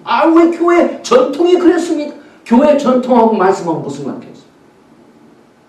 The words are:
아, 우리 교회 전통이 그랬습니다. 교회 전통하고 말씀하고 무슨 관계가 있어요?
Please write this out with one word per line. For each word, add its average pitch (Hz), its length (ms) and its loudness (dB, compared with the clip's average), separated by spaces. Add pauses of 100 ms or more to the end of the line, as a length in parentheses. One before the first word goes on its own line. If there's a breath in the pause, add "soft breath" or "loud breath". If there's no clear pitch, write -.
아, - 220 0
우리 330 260 4
교회 339 500 0
전통이 349 560 0
그랬습니다. 330 560 -2 (320 loud breath)
교회 277 320 2
전통하고 233 560 0
말씀하고 170 460 -2
무슨 139 240 -12
관계가 - 300 -14
있어요? - 140 -20 (1200)